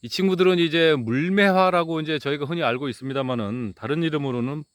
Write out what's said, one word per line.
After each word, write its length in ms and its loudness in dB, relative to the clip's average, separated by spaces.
이 80 -12
친구들은 500 2
이제 360 4
물매화라고 1040 2
이제 180 -2
저희가 260 -4
흔히 180 -4
알고 260 0
있습니다마는 840 -4
다른 280 -4
이름으로는 600 -4